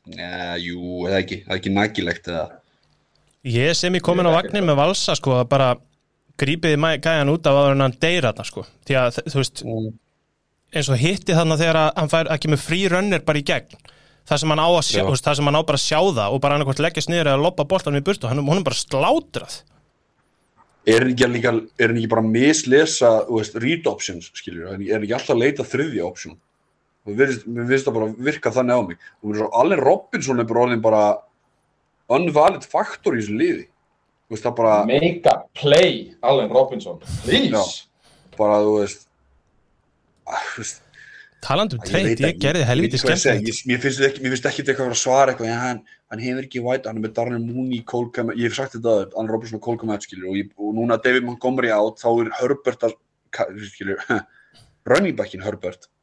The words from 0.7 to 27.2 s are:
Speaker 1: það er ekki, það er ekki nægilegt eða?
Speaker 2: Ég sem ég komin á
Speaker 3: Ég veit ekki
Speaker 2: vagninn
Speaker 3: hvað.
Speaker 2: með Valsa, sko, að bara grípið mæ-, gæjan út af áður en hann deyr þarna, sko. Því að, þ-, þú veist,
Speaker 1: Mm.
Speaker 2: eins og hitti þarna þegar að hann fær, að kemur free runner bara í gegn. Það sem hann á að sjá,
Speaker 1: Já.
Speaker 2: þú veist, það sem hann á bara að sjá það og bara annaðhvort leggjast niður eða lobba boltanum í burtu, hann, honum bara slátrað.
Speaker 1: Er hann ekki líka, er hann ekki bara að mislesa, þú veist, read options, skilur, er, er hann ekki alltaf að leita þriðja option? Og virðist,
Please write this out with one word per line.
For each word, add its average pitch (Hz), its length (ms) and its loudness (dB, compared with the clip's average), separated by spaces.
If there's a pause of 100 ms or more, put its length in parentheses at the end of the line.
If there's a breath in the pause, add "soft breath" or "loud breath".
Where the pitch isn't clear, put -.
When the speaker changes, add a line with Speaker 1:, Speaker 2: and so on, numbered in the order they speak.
Speaker 1:
það 92 140 0
er 95 80 0
ekki, 95 180 -8
það 95 140 -6
er 92 40 -6
ekki 98 140 -2
nægilegt 101 560 -2
eða? 80 160 -4 (1000)
Speaker 2:
Ég 131 320 0
sem 180 220 0
ég 165 80 -2
komin 175 180 2
á 170 60 4
Speaker 3:
Ég - 0 -
veit 160 80 4
ekki 190 80 -2
Speaker 2:
vagninn 208 160 -2
Speaker 3:
hvað. 170 80 2
Speaker 2:
með 139 100 4
Valsa, 175 380 0
sko, 131 180 0
að 123 140 0
bara 139 200 4 (680)
grípið 156 420 0
mæ-, 156 220 0
gæjan 151 320 2
út 160 160 2
af 139 80 6
áður 139 160 6
en 139 100 4
hann 123 160 0
deyr 165 300 2
þarna, 107 180 -10
sko. - 160 -12 (220)
Því 135 100 0
að, 127 220 4
þ-, - 80 -8
þú 139 160 -2
veist, - 240 -6
Speaker 1:
Mm. 110 240 -6 (840)
Speaker 2:
eins 143 160 -2
og 135 140 2
hitti 180 320 0
þarna 160 240 4
þegar 165 180 2
að 156 200 4
hann 156 120 -2
fær, 165 220 0
að 156 100 0
kemur 151 220 0
free 185 260 0
runner 185 380 2
bara 147 140 2
í - 40 -12
gegn. 147 300 -4 (540 soft breath)
Það 147 100 0
sem 156 140 0
hann 151 100 2
á 165 80 4
að 170 160 4
sjá, 101 140 0
Speaker 1:
Já. 98 40 0
Speaker 2:
þú 95 60 0
veist, 131 160 0
það 147 100 2
sem 143 120 0
hann 147 100 4
á 160 80 2
bara 147 140 0
að - 20 -2
sjá 151 160 0 (160)
það 104 180 0
og 135 80 -2
bara 143 160 2
annaðhvort 139 280 -2
leggjast 165 260 -4
niður 170 220 0
eða 135 100 2
lobba 165 240 0
boltanum 151 320 0
í 143 80 -2
burtu, 196 240 -2
hann, 131 80 -2
honum 147 260 -2
bara 131 140 -2
slátrað. - 760 -2 (1300)
Speaker 1:
Er 113 160 6
hann 131 100 2
ekki 123 160 2
líka, 120 240 0 (220)
er 117 160 2
hann 117 80 -2
ekki 110 140 -2
bara 113 100 2
að 110 80 0
mislesa, 135 800 4 (160)
þú 113 140 0
veist, 107 200 -8
read 156 300 -2
options, 87 420 -10
skilur, 85 380 -14
er, 98 100 -10
er 98 160 -2
hann 107 80 -4
ekki 107 120 -2
alltaf 139 180 -2
að 117 80 2
leita 143 240 -2
þriðja 131 400 -4
option? 80 320 -14 (680)
Og 104 120 -8
virðist, 131 300 2